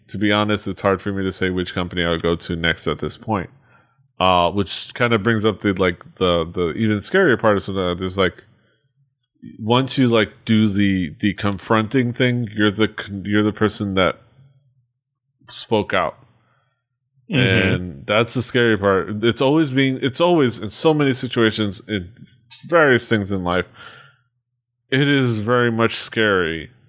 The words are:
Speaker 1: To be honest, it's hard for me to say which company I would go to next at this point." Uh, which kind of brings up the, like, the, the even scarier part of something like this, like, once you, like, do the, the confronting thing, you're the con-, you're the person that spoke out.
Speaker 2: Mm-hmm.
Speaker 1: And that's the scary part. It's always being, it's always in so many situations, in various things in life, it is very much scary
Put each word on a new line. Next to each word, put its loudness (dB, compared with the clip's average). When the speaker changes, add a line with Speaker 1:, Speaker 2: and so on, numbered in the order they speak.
Speaker 1:
To -10
be 0
honest, 0
it's -6
hard 2
for -6
me -4
to -2
say -2
which -4
company -4
I 0
would -2
go 0
to -8
next -2
at -2
this -6
point." -6
Uh, 2
which -6
kind 0
of 0
brings 0
up -2
the, 0
like, -2
the, 2
the -2
even 0
scarier 2
part 4
of -2
something -4
like -2
this, -4
like, 0
once 0
you, 4
like, 2
do 4
the, 0
the 0
confronting -2
thing, 0
you're 2
the 0
con-, -10
you're 2
the 0
person -2
that 2
spoke -4
out. -2
Speaker 2:
Mm-hmm. 0
Speaker 1:
And -8
that's 0
the 0
scary 2
part. 0
It's 0
always 2
being, 0
it's -2
always 2
in -8
so 2
many 2
situations, 0
in -6
various 4
things 0
in -2
life, 0
it 2
is 2
very 2
much 0
scary 0